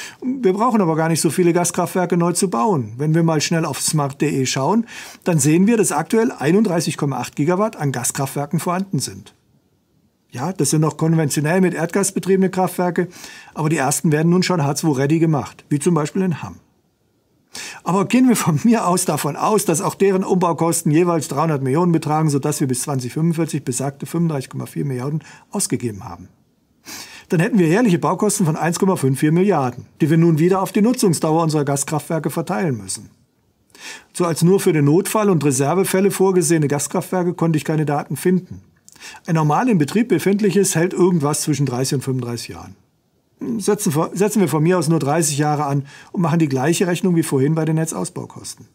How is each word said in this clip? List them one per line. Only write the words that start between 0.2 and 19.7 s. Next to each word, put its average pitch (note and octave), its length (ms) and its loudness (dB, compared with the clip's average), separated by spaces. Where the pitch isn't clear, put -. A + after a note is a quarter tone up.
Wir B3+ 320 0
brauchen A3 280 2
aber D#3+ 140 2
gar D#3+ 140 0
nicht E3 100 0
so E3+ 100 2
viele F3 220 2
Gaskraftwerke F3+ 640 0
neu E3+ 160 2
zu F3+ 180 0
bauen. F3+ 480 0
Wenn D#3 160 0
wir E3+ 100 2
mal D#3+ 180 2
schnell E3 240 0
auf C#3+ 160 -8
smart C#3 400 -2
D D3 80 2
E C3+ 160 0
schauen, F3 400 0
dann E3+ 140 2
sehen D#3+ 280 4
wir, A#3 100 4
dass F#3+ 140 2
aktuell G#3 400 0
einunddreißig E3 640 0
Komma C#3 220 -2
acht A#2+ 180 -8
Gigawatt F3+ 400 0
an C#3+ 160 -2
Gaskraftwerken C#3 680 -4
vorhanden F3+ 400 -4
sind. G2 360 -10
Ja, D3 220 -6
das D3+ 160 0
sind D#3 120 2
noch D#3 160 0
konventionell D#3+ 640 2
mit F#3 140 2
Erdgas E3+ 400 -2
betriebene F#3+ 360 2
Kraftwerke, F3+ 600 -2
aber D3+ 140 -2
die D#3+ 100 0
ersten C#3+ 340 0
werden D#3 180 2
nun F3+ 140 4
schon F3 200 0
H C#3+ 120 -2
zwei D#3 180 0
ready C#3+ 260 2
gemacht, D#3 500 -2
wie D3 100 0
zum F3 160 0
Beispiel D3+ 260 -2
in F3+ 200 -2
Hamm. F2+ 140 -12
Aber F#3 220 0
gehen B3+ 240 4
wir A3+ 60 6
von D#3 280 0
mir A3 240 4
aus F3+ 180 0
davon D3+ 300 -2
aus, G3+ 300 0
dass E3 160 2